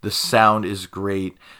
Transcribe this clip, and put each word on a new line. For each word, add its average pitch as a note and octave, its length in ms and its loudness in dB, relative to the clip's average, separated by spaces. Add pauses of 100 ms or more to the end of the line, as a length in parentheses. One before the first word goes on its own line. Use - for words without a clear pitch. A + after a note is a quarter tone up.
The G#2+ 80 -4
sound G#2+ 560 2
is F#2+ 200 -8
great. G2 520 -6 (220)